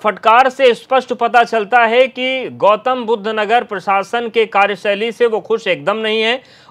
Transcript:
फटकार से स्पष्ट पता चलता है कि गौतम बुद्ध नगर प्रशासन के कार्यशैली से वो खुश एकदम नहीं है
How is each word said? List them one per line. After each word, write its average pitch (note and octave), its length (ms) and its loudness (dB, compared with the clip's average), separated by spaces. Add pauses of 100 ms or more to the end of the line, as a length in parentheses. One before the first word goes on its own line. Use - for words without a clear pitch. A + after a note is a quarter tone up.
फटकार A3+ 440 4
से B3+ 260 2
स्पष्ट B3+ 380 -2
पता A#3 320 2
चलता A3+ 400 0
है A#3+ 240 2
कि B3+ 400 -6
गौतम G#3+ 560 0
बुद्ध G#3+ 240 -4
नगर A3 360 0
प्रशासन G3+ 640 -4
के A3 180 0
कार्यशैली G3+ 640 -2
से A#3+ 140 0
वो A3 140 -2
खुश A3 260 -4
एकदम F3 300 -2
नहीं A3 260 -4
है A#3 180 -2 (300)